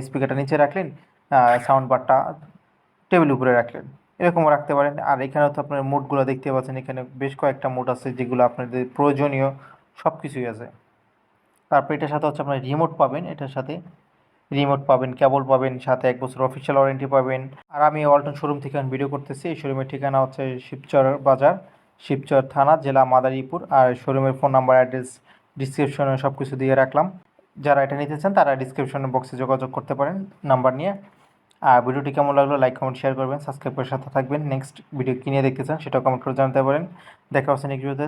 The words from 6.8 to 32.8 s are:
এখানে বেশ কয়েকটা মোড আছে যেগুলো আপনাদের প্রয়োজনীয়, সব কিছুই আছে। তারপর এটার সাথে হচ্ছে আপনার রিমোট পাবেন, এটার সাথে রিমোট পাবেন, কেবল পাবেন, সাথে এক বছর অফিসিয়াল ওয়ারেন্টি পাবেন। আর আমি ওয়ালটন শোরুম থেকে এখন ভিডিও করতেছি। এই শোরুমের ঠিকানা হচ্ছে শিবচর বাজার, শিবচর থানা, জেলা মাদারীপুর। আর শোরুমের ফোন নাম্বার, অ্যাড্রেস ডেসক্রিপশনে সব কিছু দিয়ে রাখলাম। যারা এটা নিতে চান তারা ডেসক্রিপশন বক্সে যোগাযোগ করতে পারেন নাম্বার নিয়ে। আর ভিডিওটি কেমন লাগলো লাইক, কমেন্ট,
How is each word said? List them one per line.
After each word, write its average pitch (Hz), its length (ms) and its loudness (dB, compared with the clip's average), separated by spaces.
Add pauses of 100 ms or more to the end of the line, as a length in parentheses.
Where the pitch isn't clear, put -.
এখানে 127 180 -10 (200)
বেশ 139 200 -4
কয়েকটা 139 360 -2
মোড 123 180 -6
আছে 123 140 -10 (100)
যেগুলো 123 300 0
আপনাদের 123 340 -6 (140)
প্রয়োজনীয়, 139 520 2 (520)
সব - 120 -2 (100)
কিছুই 131 300 -8
আছে। 110 140 -14 (1040)
তারপর 143 260 2
এটার 147 160 -4
সাথে 151 160 -2
হচ্ছে 147 160 -6
আপনার 139 220 -4
রিমোট 156 340 0
পাবেন, 156 220 0 (100)
এটার 135 240 -10
সাথে 139 180 -6 (760)
রিমোট 139 300 2 (100)
পাবেন, 127 200 2 (100)
কেবল 135 300 4
পাবেন, 131 220 2 (140)
সাথে 127 260 0
এক 123 100 -4
বছর 127 260 -8
অফিসিয়াল 135 300 -2
ওয়ারেন্টি 135 360 2
পাবেন। 131 260 2 (340)
আর 147 140 -2
আমি 151 200 -4
ওয়ালটন 143 320 4
শোরুম 147 220 -4
থেকে 139 160 -10
এখন 135 160 -4
ভিডিও 139 200 -2
করতেছি। 139 380 -10
এই 151 80 -8
শোরুমের 135 300 -6
ঠিকানা 135 340 -2
হচ্ছে 135 180 -8 (240)
শিবচর 135 380 0 (240)
বাজার, 139 260 4 (500)
শিবচর 135 360 0 (120)
থানা, 143 200 4 (120)
জেলা 135 180 4 (100)
মাদারীপুর। 131 480 0 (180)
আর 127 100 8 (140)
শোরুমের 135 360 0
ফোন 139 180 0
নাম্বার, 131 220 6
অ্যাড্রেস 127 300 0 (480)
ডেসক্রিপশনে 135 580 -2 (100)
সব 135 160 0
কিছু 135 220 -8
দিয়ে 135 200 2
রাখলাম। 143 260 0 (480)
যারা 143 280 2
এটা 135 160 -4
নিতে 147 200 -6
চান 190 180 -2
তারা 151 120 4 (100)
ডেসক্রিপশন 135 420 -6 (120)
বক্সে 131 280 -4
যোগাযোগ 131 340 -2
করতে 131 220 -6
পারেন 151 180 -2 (340)
নাম্বার 127 300 2
নিয়ে। 190 120 -4 (680)
আর 127 240 6
ভিডিওটি 135 300 -4
কেমন 143 220 2
লাগলো 139 240 4
লাইক, 127 160 2
কমেন্ট, 131 220 -6